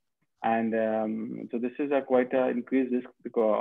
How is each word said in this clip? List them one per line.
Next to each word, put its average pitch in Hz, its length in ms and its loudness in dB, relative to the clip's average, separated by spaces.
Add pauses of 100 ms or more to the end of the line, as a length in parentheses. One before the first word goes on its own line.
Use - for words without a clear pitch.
(420)
And, 113 320 0
um, 110 800 -2
so 120 60 -2
this 120 200 -4
is 143 140 -2
a 135 100 2
quite 127 320 2
a 127 140 2
increased 123 440 0
risk 123 160 -2 (140)
because 110 380 2